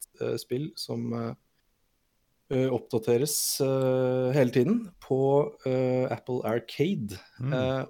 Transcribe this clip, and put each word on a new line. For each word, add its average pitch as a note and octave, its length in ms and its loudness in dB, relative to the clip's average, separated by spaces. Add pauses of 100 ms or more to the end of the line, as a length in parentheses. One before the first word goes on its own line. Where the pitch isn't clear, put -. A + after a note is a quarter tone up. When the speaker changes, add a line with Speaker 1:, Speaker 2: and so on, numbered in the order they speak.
(200)
Speaker 1:
eh, A#2+ 180 -4
spill C3+ 380 -6
som, A#2 360 -6
eh, A#2 220 -6 (1160)
eh, C3 200 2
oppdateres, A#2+ 920 0
eh, C3 720 2
hele C3 180 4
tiden F#3+ 480 2
på, C#3 540 2 (140)
eh, B2+ 440 2
Apple B2 340 -6
Arcade. A#2+ 720 -2 (200)
Speaker 2:
Mm. B2+ 140 -4
Speaker 1:
Eh, C3 360 0